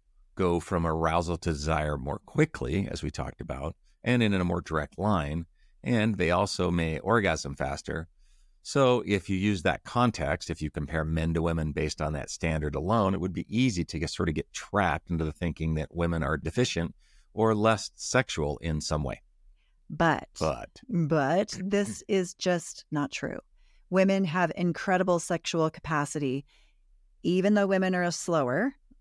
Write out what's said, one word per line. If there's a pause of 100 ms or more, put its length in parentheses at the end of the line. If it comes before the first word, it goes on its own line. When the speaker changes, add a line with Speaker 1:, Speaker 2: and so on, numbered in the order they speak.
(360)
Speaker 1:
go
from
arousal
to
desire
more
quickly,
as
we
talked
about, (280)
and
in
a
more
direct
line, (380)
and
they
also
may
orgasm
faster. (540)
So
if
you
use
that
context,
if
you
compare
men
to
women
based
on
that
standard
alone,
it
would
be
easy
to
get,
sort
of
get
trapped
into
the
thinking
that
women
are
deficient (380)
or
less
sexual
in
some
way. (680)
Speaker 2:
But, (100)
Speaker 1:
But.
Speaker 2:
but
this
Speaker 1:
<clears throat>
Speaker 2:
is
just
not
true. (540)
Women
have
incredible
sexual
capacity. (760)
Even
though
women
are
slower, (280)